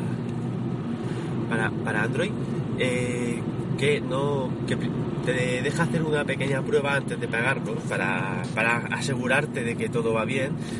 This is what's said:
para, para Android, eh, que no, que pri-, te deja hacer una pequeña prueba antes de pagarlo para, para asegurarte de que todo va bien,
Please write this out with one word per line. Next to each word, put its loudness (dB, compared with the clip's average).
para, 0
para -2
Android, 0
eh, 0
que 4
no, 0
que 0
pri-, -2
te 2
deja 2
hacer 2
una 2
pequeña 0
prueba 2
antes 0
de -2
pagarlo 0
para, 0
para 2
asegurarte 0
de 0
que 0
todo 2
va 2
bien, 0